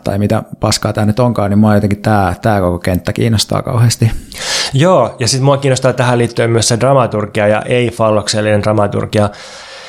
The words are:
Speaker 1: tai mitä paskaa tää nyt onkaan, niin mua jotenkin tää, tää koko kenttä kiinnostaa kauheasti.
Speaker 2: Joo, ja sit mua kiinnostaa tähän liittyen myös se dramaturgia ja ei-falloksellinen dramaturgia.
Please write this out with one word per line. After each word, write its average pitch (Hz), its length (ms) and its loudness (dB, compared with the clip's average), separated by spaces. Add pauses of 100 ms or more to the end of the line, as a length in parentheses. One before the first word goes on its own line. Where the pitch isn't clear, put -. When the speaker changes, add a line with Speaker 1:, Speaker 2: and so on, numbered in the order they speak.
Speaker 1:
tai 98 140 -2
mitä 107 240 0 (180)
paskaa 107 320 -2
tää 107 140 0
nyt 107 140 0
onkaan, 110 300 0
niin 101 80 2
mua 107 160 4
jotenkin 101 280 0
tää, 98 400 2
tää 104 180 0
koko 90 180 0
kenttä 90 340 -2
kiinnostaa 107 500 0
kauheasti. 117 480 2 (640)
Speaker 2:
Joo, 139 460 2
ja 120 100 -2
sit 131 140 0
mua 139 140 4
kiinnostaa 131 360 0
tähän 123 260 0
liittyen 117 320 0
myös 113 180 2
se 117 120 0
dramaturgia 107 680 0
ja 107 140 2
ei-falloksellinen 107 1000 0
dramaturgia. 104 680 0 (580)